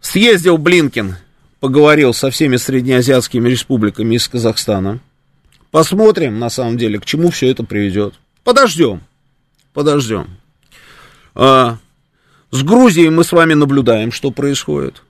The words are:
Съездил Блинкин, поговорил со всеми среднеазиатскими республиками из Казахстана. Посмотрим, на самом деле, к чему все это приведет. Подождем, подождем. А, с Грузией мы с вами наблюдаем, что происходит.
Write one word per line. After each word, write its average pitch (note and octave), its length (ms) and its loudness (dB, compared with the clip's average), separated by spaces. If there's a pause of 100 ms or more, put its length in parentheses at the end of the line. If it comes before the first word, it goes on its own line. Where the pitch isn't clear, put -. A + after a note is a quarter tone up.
Съездил F#3 580 2
Блинкин, C#3+ 580 0 (440)
поговорил D3 520 4
со C3+ 180 -4
всеми C3 260 0
среднеазиатскими B2+ 920 0
республиками A2+ 680 -2
из A#2 120 -4
Казахстана. A2 720 -4 (720)
Посмотрим, E3+ 680 0
на A#2 120 -6
самом A#2+ 260 -4
деле, A2 220 -2
к G2+ 60 -12
чему E3+ 260 -2
все C3 180 -2
это B2 160 -2
приведет. G#2 500 -4 (300)
Подождем, E3+ 560 0 (720)
подождем. C#3+ 560 -4 (1040)
А, B2+ 440 2 (720)
с C3 120 -4
Грузией E3+ 480 4
мы E3 140 2
с - 80 -6
вами E3 220 4
наблюдаем, B2 580 0
что - 180 -6
происходит. C#3 800 -6